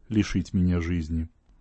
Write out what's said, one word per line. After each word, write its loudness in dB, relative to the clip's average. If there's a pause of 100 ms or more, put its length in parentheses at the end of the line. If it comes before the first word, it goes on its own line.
лишить 0
меня 2
жизни. -4 (320)